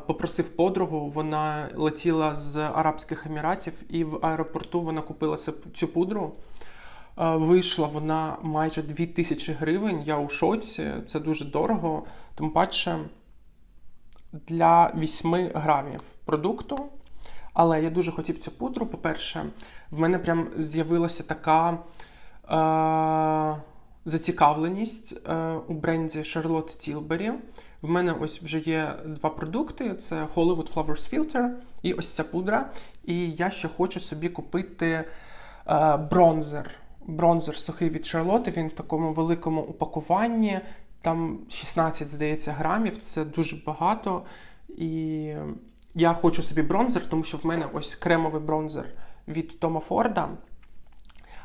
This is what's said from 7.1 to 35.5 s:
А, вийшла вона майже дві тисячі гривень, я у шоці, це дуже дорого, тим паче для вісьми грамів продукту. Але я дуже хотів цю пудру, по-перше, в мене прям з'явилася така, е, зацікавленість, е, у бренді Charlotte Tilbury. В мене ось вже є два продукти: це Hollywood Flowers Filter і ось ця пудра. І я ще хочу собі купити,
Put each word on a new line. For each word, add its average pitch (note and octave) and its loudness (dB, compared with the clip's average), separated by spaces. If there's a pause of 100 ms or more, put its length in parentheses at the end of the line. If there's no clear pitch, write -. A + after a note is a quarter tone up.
А, E3 2
вийшла E3 6
вона D#3 -2
майже D#3 0
дві D3+ -2
тисячі E3 -2
гривень, D#3+ 0
я D3+ 0
у C#3+ 0
шоці, E3 0 (140)
це D#3 -4
дуже D#3 -2
дорого, D#3+ 0 (300)
тим D#3 -2
паче E3+ 2 (1300)
для E3 6
вісьми E3 2
грамів C#3+ 2 (240)
продукту. G3 0 (760)
Але E3 6
я E3 2
дуже E3+ 0
хотів D#3+ -4
цю - -10
пудру, - -4
по-перше, - -4 (440)
в D3+ -4
мене E3+ 4
прям E3 0 (100)
з'явилася D#3+ 0
така, D#3+ 2 (720)
е, D#3+ 2 (420)
зацікавленість, E3 2
е, E3 0 (160)
у E3+ -4
бренді D#3+ 0
Charlotte D#3 -2
Tilbury. F3+ -2 (500)
В D3+ -4
мене F3 2
ось D#3 -4
вже D#3+ -4
є D#3 0 (120)
два D#3 -2
продукти: G3+ -4
це D#3 -4
Hollywood E3 4
Flowers D#3 2
Filter B3+ 2 (320)
і F3+ 0
ось - -4
ця D#3 -2
пудра. G#3 0 (340)
І F3 0
я E3+ 0
ще - -4
хочу F3+ 0
собі D#3+ -4
купити, E3 -2 (580)